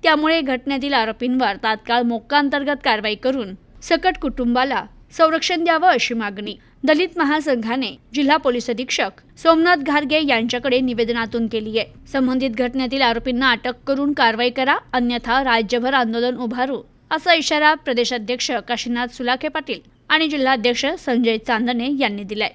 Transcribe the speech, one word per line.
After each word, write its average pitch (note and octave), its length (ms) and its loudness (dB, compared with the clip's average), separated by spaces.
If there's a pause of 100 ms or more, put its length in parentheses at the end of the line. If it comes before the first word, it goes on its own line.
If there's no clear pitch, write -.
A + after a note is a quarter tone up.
त्यामुळे D#4 380 2
घटनेतील C#4 520 -4
आरोपींवर A#3 680 0
तात्काळ A3+ 380 0
मोक्का A#3 360 -2
अंतर्गत C#4+ 460 0
कारवाई G#3+ 320 0
करून B3 380 -4 (280)
सकट F4+ 400 0
कुटुंबाला B3 640 0 (340)
संरक्षण D#4+ 460 2
द्यावं, E4 240 4
अशी B3+ 260 2
मागणी G#3 420 -6 (280)
दलित D#4 340 2
महासंघाने C4+ 800 0 (180)
जिल्हा C#4+ 240 2
पोलीस B3 320 0
अधीक्षक C4 520 -4 (220)
सोमनाथ E4 340 6
घारगे D4 500 0
यांच्याकडे B3 520 0
निवेदनातून A#3 680 -2
केली A3 320 -4
आहे. - 280 -10
संबंधित C4 420 0
घटनेतील B3+ 520 -2
आरोपींना B3 500 0
अटक B3 360 -4
करून C#4 260 0
कारवाई A#3+ 360 2
करा, C4 260 0 (180)
अन्यथा A#3+ 500 0
राज्यभर A#3+ 500 0
आंदोलन A#3+ 440 0
उभारू, B3 440 -4 (300)
असा D#4+ 220 2
इशारा D4+ 400 4
प्रदेशाध्यक्ष B3 800 -2 (160)
काशीनाथ A#3+ 400 -4
सुलाखे B3 400 -4
पाटील D4+ 320 -6 (300)
आणि D#4 180 4
जिल्हाध्यक्ष C4 580 0 (140)
संजय A#3 380 0
चांदणे A#3+ 520 -2 (100)
यांनी G#3 240 -2
दिलाय. G#3 320 -4